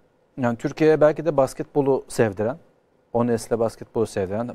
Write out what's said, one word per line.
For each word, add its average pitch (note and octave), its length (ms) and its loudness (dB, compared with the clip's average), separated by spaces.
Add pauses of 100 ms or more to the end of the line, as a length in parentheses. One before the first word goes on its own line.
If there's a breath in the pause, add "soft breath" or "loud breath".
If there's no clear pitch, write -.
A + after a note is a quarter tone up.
(380)
yani A#2+ 200 -2
Türkiye'ye D#3 440 2
belki D3+ 240 4
de D#3 120 0
basketbolu C#3 680 0
sevdiren, G#2+ 500 -2 (560)
o A#2+ 140 0
nesle A2+ 320 -2
basketbolu A2+ 460 -4
sevdiren, G#2 500 -4